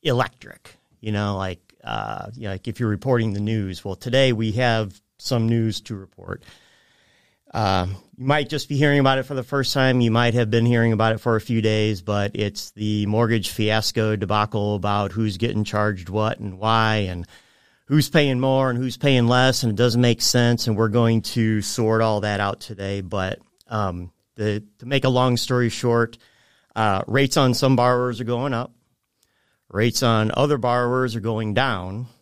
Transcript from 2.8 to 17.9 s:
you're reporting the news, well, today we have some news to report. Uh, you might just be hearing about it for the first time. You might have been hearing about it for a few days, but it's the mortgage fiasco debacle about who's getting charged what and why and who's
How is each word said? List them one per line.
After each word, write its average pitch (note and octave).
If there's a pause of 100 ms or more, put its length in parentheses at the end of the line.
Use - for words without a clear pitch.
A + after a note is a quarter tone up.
you're A2+
reporting A2+
the G2+
news, G#2
well, G2
today B2+
we A2
have A2 (180)
some A2+
news A2+
to -
report. - (1080)
Uh, F#2+ (300)
you B2+
might D3
just -
be C#3+
hearing C#3+
about C3+
it C3+
for C3
the C3
first C#3
time. C3
You A#2
might A#2
have A2+
been A#2
hearing A#2
about A2
it A2
for A#2
a A2
few A2+
days, G#2+
but G2+
it's G#2
the G#2
mortgage A2
fiasco A2
debacle G#2
about G2+
who's G#2+
getting G#2+
charged G2+
what G#2+
and F#2+
why A2
and F2 (600)
who's C#3+